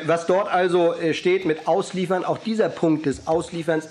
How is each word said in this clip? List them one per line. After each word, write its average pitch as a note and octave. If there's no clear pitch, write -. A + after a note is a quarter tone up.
was E3
dort F#3+
also, F3+
äh, E3
steht F#3
mit D#3
Ausliefern, F#3
auch E3
dieser G#3+
Punkt D#3
des C3
Auslieferns E3